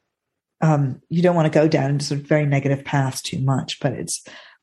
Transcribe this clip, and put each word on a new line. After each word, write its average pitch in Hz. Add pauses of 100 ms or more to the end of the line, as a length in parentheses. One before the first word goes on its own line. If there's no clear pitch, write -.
(600)
um, 143
you 170
don't 175
wanna 156
go 156
down 160
into 143
sort 143
of 143
very 151
negative 139
paths 135
too -
much, 135
but 135
it's - (380)